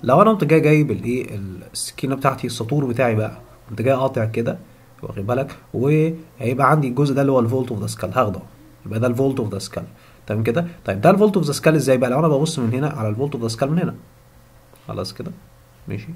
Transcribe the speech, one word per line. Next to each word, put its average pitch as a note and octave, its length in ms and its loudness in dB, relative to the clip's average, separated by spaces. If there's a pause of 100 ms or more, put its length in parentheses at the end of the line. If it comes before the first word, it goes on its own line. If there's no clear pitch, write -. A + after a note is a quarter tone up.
لو C3+ 200 6
أنا A3 80 6
قمت G3 140 2
جاي D#3 160 4
جايب D3+ 300 4
الإيه A2+ 500 -4 (320)
السكينة - 420 -6
بتاعتي، C3+ 320 -2
السطور A#2+ 380 -2
بتاعي A#2+ 300 2
بقى، A2 240 -2 (320)
قمت A2+ 120 -6
جاي C3 120 4
قاطع C3 300 0
كده، A2+ 340 -2 (440)
واخد - 240 -8
بالك، B2 300 -4 (180)
وهيبقى C#3 960 0
عندي D3+ 180 4
الجزء C3+ 260 0
ده C#3 60 0
اللي C#3 120 2
هو C3 80 4
الفولت B2 300 0
أوف G#2+ 100 -6
ذا G#2+ 60 -6
سكال، - 280 -8
هاخده، A2 260 0 (460)
يبقى A2 140 -4
ده A#2+ 60 2
الفولت B2 340 0
أوف G#2+ 120 -4
ذا G2 60 -6
سكال، - 260 -10 (420)
تمام A2 160 -2
كده؟ B2+ 240 0 (180)
طيب G2+ 160 -4
ده D#3 100 8
الفولت G3+ 260 4
أوف D#3+ 100 0
ذا C#3+ 60 -2
سكال D#3 220 2
إزاي C3 240 4
بقى؟ B2 120 2
لو B2 80 0
أنا E3 100 2
ببص D3+ 300 0
من A#2 160 0
هنا C#3 140 -2
على B2 200 -4
الفولت C3 260 -4
أوف A#2+ 80 -6
ذا A2+ 60 -2
سكال C3+ 220 -2
من D#3+ 80 2
هنا، D3+ 160 -2 (920)
خلاص F#2+ 260 -6
كده، - 160 -10 (580)
ماشي؟ G#2 280 -8